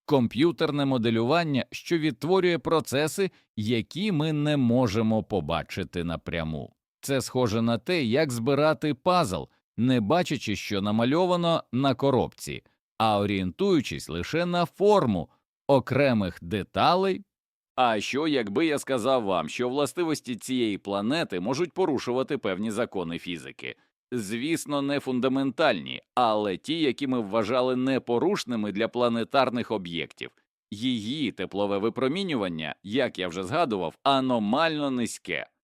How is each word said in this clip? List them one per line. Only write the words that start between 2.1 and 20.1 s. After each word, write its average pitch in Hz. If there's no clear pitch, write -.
процеси, 156
які 120
ми 156
не 147
можемо 113
побачити 82
напряму. 80
Це 139
схоже 117
на 117
те, 175
як 131
збирати 143
пазл, 139
не 123
бачачи, 120
що 98
намальовано 165
на 131
коробці, 104
а 107
орієнтуючись 101
лише 90
на 175
форму 165
окремих 131
деталей. 160
А 120
що, 151
якби 127
я 147
сказав 127
вам, 87
що 123
властивості 143